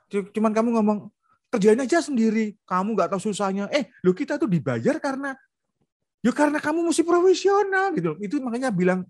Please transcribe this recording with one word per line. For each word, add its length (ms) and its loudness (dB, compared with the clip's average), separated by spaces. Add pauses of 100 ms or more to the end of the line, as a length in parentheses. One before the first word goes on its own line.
cu-, 240 -6
cuman 240 0
kamu 120 0 (120)
ngomong, 180 0 (540)
"Kerjain 240 4
aja 240 0
sendiri, 640 0
kamu 320 -2
nggak 160 0
tahu 80 -4
susahnya." 480 -4
Eh, 320 -4
loh, 160 4
kita 240 -4
tuh 80 -2
dibayar 480 -2
karena, 400 -6 (880)
ya 80 2
karena 240 2
kamu 320 -2
mesti 160 2
profesional 880 2
gitu 240 -2
loh. 80 -20
Itu 160 -6
makanya 320 -4
bilang, 380 0